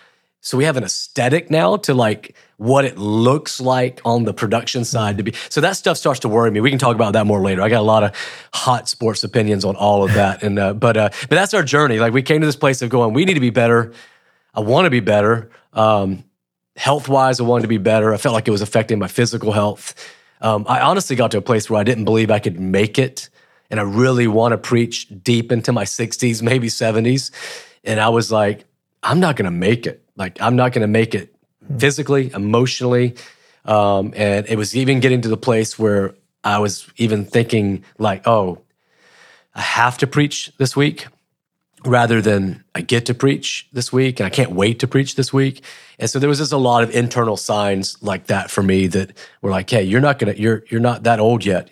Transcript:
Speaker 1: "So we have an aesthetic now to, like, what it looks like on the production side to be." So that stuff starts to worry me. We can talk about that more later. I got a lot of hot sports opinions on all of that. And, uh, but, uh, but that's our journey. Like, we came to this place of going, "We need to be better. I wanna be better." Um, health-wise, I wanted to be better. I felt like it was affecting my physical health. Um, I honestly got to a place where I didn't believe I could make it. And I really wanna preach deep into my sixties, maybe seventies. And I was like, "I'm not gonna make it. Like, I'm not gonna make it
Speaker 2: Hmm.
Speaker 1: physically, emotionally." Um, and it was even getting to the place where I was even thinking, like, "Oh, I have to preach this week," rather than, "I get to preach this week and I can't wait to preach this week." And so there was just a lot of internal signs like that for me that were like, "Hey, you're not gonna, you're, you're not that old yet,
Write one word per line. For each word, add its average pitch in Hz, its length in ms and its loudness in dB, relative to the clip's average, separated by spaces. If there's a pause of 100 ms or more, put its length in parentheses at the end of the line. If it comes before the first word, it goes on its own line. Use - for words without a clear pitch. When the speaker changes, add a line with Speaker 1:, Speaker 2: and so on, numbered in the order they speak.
(400)
Speaker 1:
"So - 180 -4
we 139 60 2
have 156 120 0
an 123 60 0
aesthetic 127 680 -2
now 175 280 2
to, 147 180 -2
like, 110 400 0 (220)
what 135 280 2
it 117 140 -6
looks 113 640 0
like 127 440 0
on 117 200 2
the 104 100 -2
production 117 500 -4
side 107 340 -2
to 107 40 -4
be." 101 100 -4 (160)
So - 120 -2
that 185 160 0
stuff 175 200 -2
starts 139 240 -2
to 123 80 -4
worry 113 220 2
me. 104 100 0
We 127 100 2
can 135 100 0
talk 120 160 2
about 107 160 2
that 110 140 2
more 104 140 2
later. 95 220 0
I 107 60 2
got 113 120 2
a - 20 0
lot 110 200 4
of 101 80 2 (420)
hot - 360 -2
sports - 340 -4
opinions 104 420 0
on 98 120 -2
all 104 260 2
of 98 120 2
that. 98 280 2
And, 101 160 -2
uh, 98 140 0
but, 113 240 0
uh, 107 140 2 (180)
but 151 80 2
that's 196 180 0
our 196 80 2
journey. 135 380 2
Like, 113 120 2
we 131 100 0
came 156 180 0
to 160 60 2
this 147 100 -2
place 135 260 0
of 120 60 -4
going, 117 260 0
"We 151 100 2
need 185 100 2
to 147 60 0
be 123 100 2
better. 117 420 2 (600)
I 110 60 -4
wanna 139 300 2
be 123 100 2
better." 107 500 0 (220)
Um, 101 520 0 (520)
health-wise, 135 640 0
I 123 40 -4
wanted 120 200 2
to 113 60 -2
be 110 100 2
better. 107 360 2
I - 20 0
felt 123 180 0
like 110 140 -2
it - 20 2
was 101 120 0
affecting 110 360 0
my 95 100 -4
physical 110 440 -2
health. 104 420 -2 (460)
Um, 107 280 0
I - 120 0
honestly 156 340 0
got 117 180 2
to 107 60 -2
a 98 40 -2
place 110 280 -2
where 110 80 2
I 101 60 0
didn't 113 220 0
believe 110 240 2
I 104 80 4
could 98 200 -4
make 95 400 0
it. 131 300 -4 (420)
And 110 100 -4
I - 20 -4
really 120 440 2
wanna 113 300 2
preach 117 520 -2 (160)
deep 117 280 0
into 120 200 0
my 107 120 -2
sixties, 113 580 -4
maybe 117 280 0
seventies. 113 600 0 (540)
And 107 160 -2
I 110 80 2
was 113 240 0
like, 104 320 0 (380)
"I'm 151 180 2
not 165 160 2
gonna 98 140 -2
make 95 360 0
it. - 160 -10 (140)
Like, 92 240 -10
I'm 120 160 2
not 123 160 2
gonna 110 140 0
make 110 280 0
it 92 200 -10 (320)
Speaker 2:
Hmm. 139 120 -6
Speaker 1:
physically, 139 540 0
emotionally." 123 840 0 (520)
Um, 101 500 2
and 104 320 0
it 113 80 -2
was 104 200 -4
even 131 240 2
getting 127 220 4
to 113 60 -4
the 110 80 0
place 110 420 -2
where 101 360 0 (300)
I 104 140 0
was 104 280 -4 (100)
even 107 300 0
thinking, 104 560 0 (160)
like, 101 280 -4
"Oh, 101 340 0 (920)
I - 80 -12
have 120 360 0
to 139 80 0
preach 143 520 -2
this 131 180 -2
week," - 320 -2 (760)
rather 120 360 4
than, 98 440 0 (100)
"I 90 60 -6
get 117 260 -2
to 120 80 -2
preach - 580 -2
this 123 200 -6
week 131 280 0
and 101 60 0
I 92 40 -6
can't 127 220 -2
wait 104 280 0
to 127 60 0
preach 135 300 -2
this 135 160 -2
week." 135 300 -2 (360)
And 113 120 -4
so - 80 -6
there 139 100 2
was 143 100 0
just 143 140 -4
a 151 60 0
lot 120 240 4
of 113 120 0
internal 120 420 0
signs 101 680 -2
like 98 240 -6
that 98 240 -4
for - 120 -2
me 95 260 2
that 95 240 -2 (300)
were 101 80 -4
like, 95 200 -4
"Hey, 117 120 2
you're 95 180 2
not 139 180 2
gonna, 101 180 -2
you're, 110 320 0
you're 113 120 -2
not 117 240 0
that 117 160 2
old 110 240 2
yet, 92 260 -2